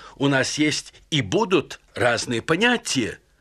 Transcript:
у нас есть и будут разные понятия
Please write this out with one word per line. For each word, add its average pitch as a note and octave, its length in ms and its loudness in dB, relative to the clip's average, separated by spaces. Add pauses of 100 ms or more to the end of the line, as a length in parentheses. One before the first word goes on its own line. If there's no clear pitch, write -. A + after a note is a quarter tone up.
(160)
у C3+ 100 0
нас C3+ 320 2
есть D3+ 340 0 (180)
и D3 100 0
будут F3+ 600 0 (140)
разные A#2 480 0
понятия E3+ 800 0 (200)